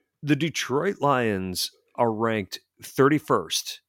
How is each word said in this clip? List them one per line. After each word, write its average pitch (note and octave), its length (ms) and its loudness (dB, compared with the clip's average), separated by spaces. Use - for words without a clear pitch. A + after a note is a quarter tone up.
the C#3+ 120 2
Detroit D#3 640 -2
Lions G#2+ 720 0
are A#2+ 160 2
ranked A2 480 -2
thirty-first C3+ 1080 0